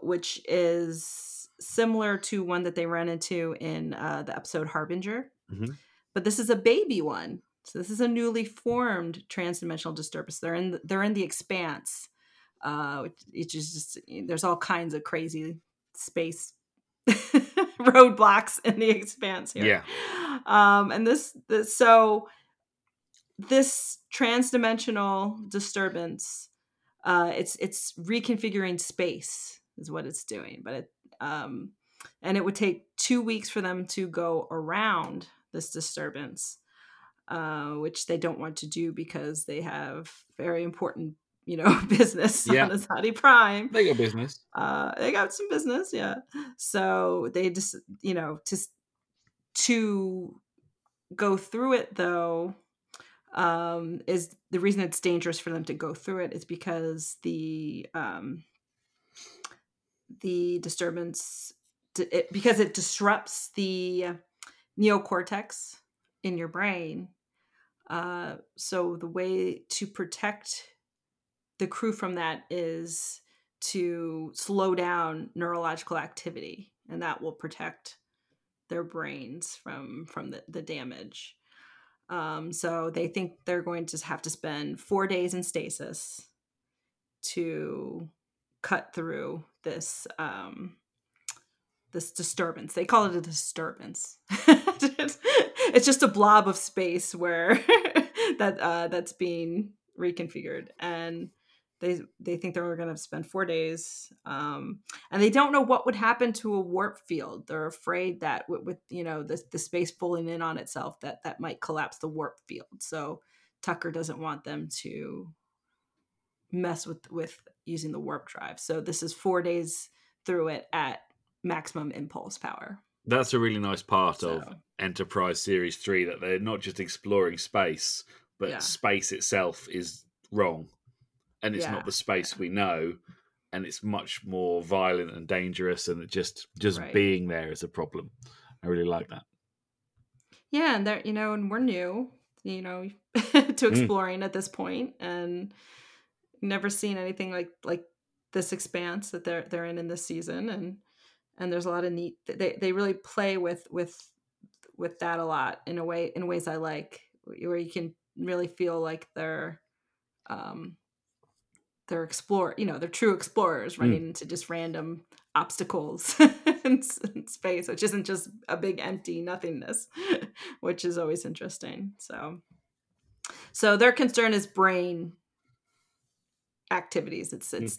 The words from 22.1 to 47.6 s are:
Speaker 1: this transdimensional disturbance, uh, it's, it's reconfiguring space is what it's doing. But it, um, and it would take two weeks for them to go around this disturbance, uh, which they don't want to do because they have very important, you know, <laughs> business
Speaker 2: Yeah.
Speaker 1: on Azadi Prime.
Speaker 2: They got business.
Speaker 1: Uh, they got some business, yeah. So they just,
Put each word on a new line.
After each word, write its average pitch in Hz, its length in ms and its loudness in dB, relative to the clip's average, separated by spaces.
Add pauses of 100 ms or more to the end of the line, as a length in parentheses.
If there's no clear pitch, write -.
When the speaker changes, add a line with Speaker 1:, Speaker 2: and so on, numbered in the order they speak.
Speaker 1:
this 262 600 4 (160)
transdimensional 220 1400 2
disturbance, 190 1000 -4 (560)
uh, 175 300 6
it's, - 220 -2
it's - 420 -4
reconfiguring 196 800 0
space - 800 -4 (180)
is 151 120 -12
what 151 160 -6
it's - 180 -8
doing. - 400 -12
But 120 100 -8
it, 135 160 -10 (300)
um, 147 500 -8 (500)
and 190 160 0
it 190 80 2
would 196 120 0
take 190 400 0
two 247 260 2
weeks 220 260 -2
for 214 120 -4
them 185 260 -2
to 185 220 -4
go 165 420 -2
around 160 760 -2 (260)
this 160 180 -8
disturbance, 147 880 -8 (720)
uh, 156 440 -6
which 156 340 -6
they 170 100 0
don't 165 220 -2
want 156 200 -8
to 156 80 -8
do 165 260 -4
because 156 520 -6
they 151 160 -6
have 151 500 -8 (260)
very 170 280 -2
important, 165 500 -6 (300)
you 175 120 -4
know, 170 280 6
<laughs> - 40 -2
business 214 580 6
Speaker 2:
Yeah. 135 180 8
Speaker 1:
on 185 60 2
Azadi 202 440 0
Prime. 226 580 8
Speaker 2:
They 214 140 8
got 143 100 6
business. 117 440 0 (140)
Speaker 1:
Uh, 69 440 0
they - 140 2
got 277 200 2
some 403 160 -6
business, 302 440 0
yeah. - 240 -2 (400)
So 185 760 0
they 185 180 2
just, 185 260 -4 (240)